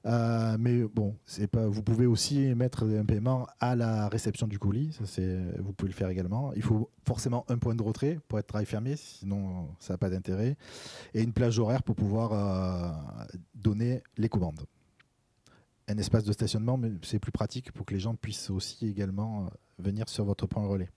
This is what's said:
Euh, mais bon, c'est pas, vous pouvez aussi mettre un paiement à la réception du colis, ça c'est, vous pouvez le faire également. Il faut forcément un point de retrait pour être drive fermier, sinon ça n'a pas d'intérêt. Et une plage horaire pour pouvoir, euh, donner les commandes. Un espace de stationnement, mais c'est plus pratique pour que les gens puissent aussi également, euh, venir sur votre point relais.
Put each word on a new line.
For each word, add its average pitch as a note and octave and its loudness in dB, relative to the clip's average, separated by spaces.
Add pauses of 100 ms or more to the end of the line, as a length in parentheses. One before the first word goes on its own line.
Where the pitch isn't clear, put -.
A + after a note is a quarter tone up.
Euh, A2+ 2
mais A#2+ 4
bon, G#2+ 0 (120)
c'est G#2 -2
pas, A2 2
vous G#2 0
pouvez A2+ 4
aussi C3+ 4
mettre B2 2
un G#2+ 2
paiement B2 2 (140)
à B2 2
la A2 2
réception A2 0
du G2+ -4
colis, B2+ 0
ça G#2+ -6
c'est, F#2 -2 (220)
vous G2 -6
pouvez F#2+ -2
le - -10
faire F#2+ 0
également. F#2+ -2
Il A2 -2
faut A2 2 (160)
forcément B2 0
un A#2+ 2
point A2+ 0
de A2+ -2
retrait C#3 0 (100)
pour G#2+ 0
être - -6
drive G#2+ 0
fermier, A#2+ -2
sinon F#2+ -6 (100)
ça - -6
n'a F2+ -4
pas F#2+ 2
d'intérêt. F#2+ 0 (560)
Et A2 2
une A2+ 2
plage A#2 4
horaire A#2 2
pour - 0
pouvoir, G#2+ 2
euh, F2+ -2 (260)
donner A2+ 0 (160)
les A2 2
commandes. E2 -2 (1300)
Un G#2 -2
espace A2 4
de G#2 2
stationnement, A#2 2
mais A2+ 0 (120)
c'est G#2+ -2
plus - -4
pratique - -4
pour G2 -8
que - -4
les G2 0
gens A2+ -2
puissent - -8
aussi F#2+ -4
également, G2+ -2
euh, E2+ -6 (280)
venir G2 -2
sur G#2 -2
votre G2+ 0
point G#2+ 0
relais. F#2+ 0